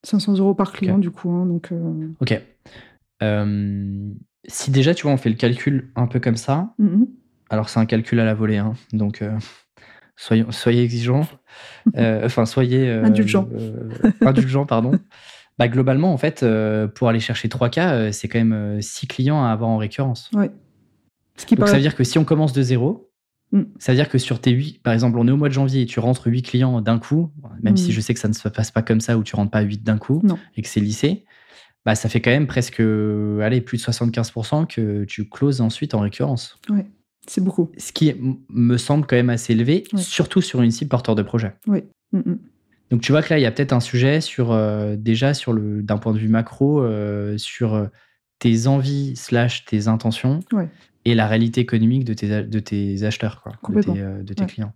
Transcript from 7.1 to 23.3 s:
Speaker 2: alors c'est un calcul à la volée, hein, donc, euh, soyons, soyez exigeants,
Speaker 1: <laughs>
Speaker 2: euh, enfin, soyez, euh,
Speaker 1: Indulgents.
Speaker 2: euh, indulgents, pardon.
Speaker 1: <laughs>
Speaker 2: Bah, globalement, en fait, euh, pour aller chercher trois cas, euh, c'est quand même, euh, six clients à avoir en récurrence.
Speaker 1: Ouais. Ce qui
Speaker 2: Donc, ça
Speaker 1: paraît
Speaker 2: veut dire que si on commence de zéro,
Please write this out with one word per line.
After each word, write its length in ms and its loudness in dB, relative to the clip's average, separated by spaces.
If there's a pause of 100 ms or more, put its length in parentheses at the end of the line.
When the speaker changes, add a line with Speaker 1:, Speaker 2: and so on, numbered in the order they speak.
Speaker 2:
alors 180 -2
c'est 120 0
un 60 4
calcul 340 0
à 40 2
la 100 2
volée, 240 0
hein, 160 -2 (180)
donc, 300 -2
euh, 140 -4 (800)
soyons, 360 0
soyez 300 2
exigeants, 440 0 (300)
Speaker 1:
<laughs> 400 -2
Speaker 2:
euh, 300 2
enfin, 200 2
soyez, 420 2
euh, 160 0
Speaker 1:
Indulgents. 500 2
Speaker 2:
euh, 360 -8 (300)
indulgents, 460 2
pardon. 260 2
Speaker 1:
<laughs> 100 0 (540)
Speaker 2:
Bah, 120 2
globalement, 440 2
en 40 0
fait, 260 -2
euh, 460 2
pour 200 0
aller 120 2
chercher 280 -4
trois 200 0
cas, 260 2
euh, 160 0
c'est 160 -8
quand 140 -2
même, 120 4
euh, 280 -4
six 260 -10
clients 380 0
à 60 2
avoir 200 0
en 60 2
récurrence. 580 -4
Speaker 1:
Ouais. 160 2 (840)
Ce 100 -16
qui 80 6
Speaker 2:
Donc, 60 2
ça 60 4
Speaker 1:
paraît 120 6
Speaker 2:
veut 40 4
dire 120 0
que 80 0
si 160 2
on 60 4
commence 280 2
de 80 0
zéro, 520 0 (400)